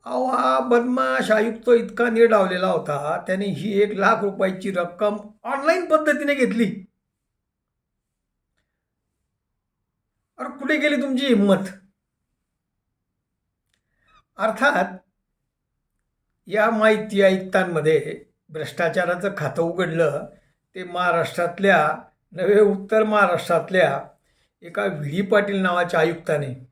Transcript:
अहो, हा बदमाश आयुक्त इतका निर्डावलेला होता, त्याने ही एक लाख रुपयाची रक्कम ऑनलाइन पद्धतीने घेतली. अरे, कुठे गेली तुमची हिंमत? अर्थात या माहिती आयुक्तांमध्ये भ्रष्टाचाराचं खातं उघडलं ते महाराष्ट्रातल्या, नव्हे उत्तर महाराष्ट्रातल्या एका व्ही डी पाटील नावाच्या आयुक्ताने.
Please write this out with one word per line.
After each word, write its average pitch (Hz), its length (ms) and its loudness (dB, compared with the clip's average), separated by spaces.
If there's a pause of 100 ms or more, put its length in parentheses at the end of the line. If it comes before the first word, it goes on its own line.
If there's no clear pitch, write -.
अहो, 254 200 -4
हा 262 340 0
बदमाश 247 720 0
आयुक्त 220 380 0
इतका 233 400 2
निर्डावलेला 202 580 2
होता, 156 600 -4
त्याने 190 180 -2
ही 196 360 -2
एक 208 100 2
लाख 202 320 2
रुपयाची 190 480 -4
रक्कम 190 460 -4 (260)
ऑनलाइन 320 420 -2
पद्धतीने 302 500 0
घेतली. 226 500 -2 (3500)
अरे, 254 200 -10
कुठे 294 180 -2
गेली 285 240 0
तुमची 269 240 -2
हिंमत? 202 440 2 (2750)
अर्थात 196 600 0 (1500)
या 214 220 0
माहिती 214 520 2
आयुक्तांमध्ये 175 1000 2 (260)
भ्रष्टाचाराचं 175 880 -2
खातं 151 240 -4
उघडलं 165 640 -2 (500)
ते 185 80 -12
महाराष्ट्रातल्या, 175 1120 0 (360)
नव्हे 185 280 2
उत्तर 196 420 2
महाराष्ट्रातल्या 175 960 2 (640)
एका 185 220 -6
व्ही 151 260 -6
डी 180 100 -2
पाटील 202 400 2
नावाच्या 175 380 0
आयुक्ताने. 156 540 0 (180)